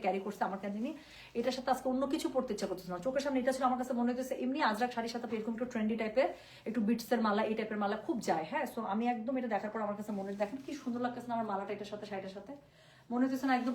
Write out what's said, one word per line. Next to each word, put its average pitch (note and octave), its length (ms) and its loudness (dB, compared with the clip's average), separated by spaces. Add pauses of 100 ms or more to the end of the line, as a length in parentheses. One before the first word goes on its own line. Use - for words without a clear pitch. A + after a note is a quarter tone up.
ক্যারি F#3+ 220 2
করছি G3+ 220 -4
আমার G3 160 -4
কাছে G3+ 200 -2
নিয়ে। D4+ 120 -4 (420)
এটার B3+ 180 2
সাথে C4 180 0
আজকে C4 180 -2
অন্য C4 100 2 (120)
কিছু D#4+ 200 2
পরতে B3+ 200 2
ইচ্ছা G3+ 160 -2
করতেছে F3 220 -6
না। F3 140 -2
চোখের C4 180 2
সামনে C4+ 160 2
এটা B3+ 160 4
ছিল, C4+ 140 0
আমার B3 80 2
কাছে B3+ 200 -2
মনে A#3+ 120 4
হইতেছে B3+ 240 -2 (100)
এমনি C4+ 140 0 (120)
আজরাক A#3 260 2
শাড়ির A#3 180 -2
সাথে A#3 120 -4 (100)
এরকম G#3+ 200 -2
একটু A#3+ 160 -2
ট্রেন্ডি A3 300 2
টাইপের, B3+ 260 4 (400)
একটু A3+ 200 0
বিটসের A#3 380 2
মালা, G#3 240 4
এই G#3+ 80 0
টাইপের G#3+ 260 -2
মালা G3+ 120 2 (100)
খুব D#4+ 100 0 (120)
যায়, G3+ 220 2
হ্যাঁ? D4 240 0
So A#3 60 -6 (140)
আমি A3+ 100 2 (100)
একদম A3+ 240 -2
এটা B3 160 -2
দেখার G#3 160 0
পর A3 160 -2
আমার G#3 100 -2
কাছে G#3+ 220 -6
মনে G3 100 -4
হয়, G3+ 140 -6
দেখেন G#3 240 -2
কি D#4 60 -6 (100)
সুন্দর A#3+ 240 -2
লাগতেছে B3 220 -4
না A#3 60 -2
আমার A3+ 180 0
মালাটা G3 240 -2
এটার G#3 160 -8
সাথে, G#3 180 -8
শাড়িটার F#3+ 280 -6
সাথে। C#4 160 -12 (560)
মনে B3+ 160 4
হচ্ছে C4 200 2
না C4 100 6
একদম A#3+ 180 2